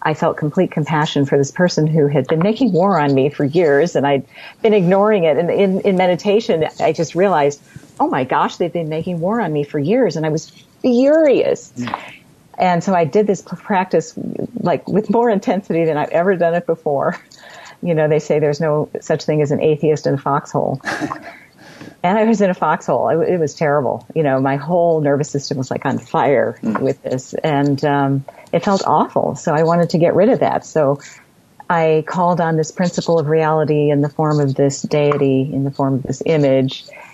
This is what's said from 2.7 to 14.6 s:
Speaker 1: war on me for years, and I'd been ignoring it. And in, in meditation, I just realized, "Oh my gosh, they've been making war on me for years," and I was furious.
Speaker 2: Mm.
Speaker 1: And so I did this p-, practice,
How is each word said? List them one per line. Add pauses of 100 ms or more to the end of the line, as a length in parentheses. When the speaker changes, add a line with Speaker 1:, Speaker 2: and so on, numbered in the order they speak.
Speaker 1:
war
on
me
for
years,
and
I'd (380)
been
ignoring
it.
And
in,
in
meditation, (140)
I
just
realized, (400)
"Oh
my
gosh,
they've
been
making
war
on
me
for
years,"
and
I
was (320)
furious.
Speaker 2:
Mm. (580)
Speaker 1:
And
so
I
did
this
p-,
practice, (480)